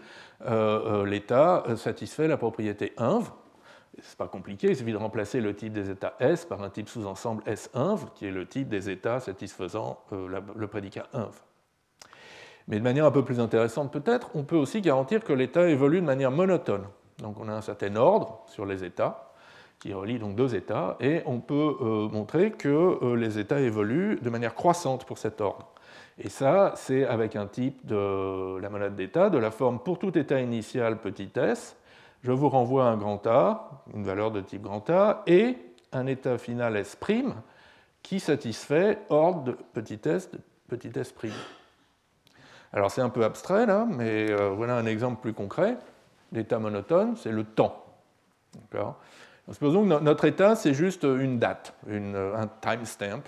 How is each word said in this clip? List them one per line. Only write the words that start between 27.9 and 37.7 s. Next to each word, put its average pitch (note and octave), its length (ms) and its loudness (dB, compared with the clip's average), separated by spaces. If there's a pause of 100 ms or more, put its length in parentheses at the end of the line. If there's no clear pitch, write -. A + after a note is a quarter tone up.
la G2+ 100 -8
monade G2+ 260 -4
d'état, D#3+ 360 2
de D#3+ 80 2
la A2 100 2
forme B2 300 0
pour F3 180 -4
tout G3 180 -4
état D3 240 2
initial A#2 600 -2
petit F#2+ 360 -8
s, G#3+ 400 -2 (460)
je B2 100 -2
vous C#3 180 4
renvoie B2+ 360 4
un A2+ 120 4
grand G#2 280 -4
A, D#3 580 2 (120)
une G#2 80 -6
valeur G2 260 0
de G#2+ 100 -4
type G2 220 -10
grand G#2 300 -8
A, G3 340 4
et A3 320 6 (340)
un B2+ 140 -2
état C3 320 -2
final A#2+ 400 -2
S G2 180 -4
prime A#3 380 -2 (680)